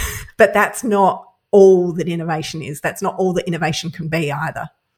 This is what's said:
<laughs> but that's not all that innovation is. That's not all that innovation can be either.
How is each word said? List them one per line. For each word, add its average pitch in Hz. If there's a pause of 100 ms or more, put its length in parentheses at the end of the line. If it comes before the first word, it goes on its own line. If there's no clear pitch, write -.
<laughs> -
but 208
that's -
not 202 (220)
all 185
that 165
innovation 160
is. 147
That's 170
not 190
all 185
that 175
innovation 165
can 160
be 156
either. 151 (280)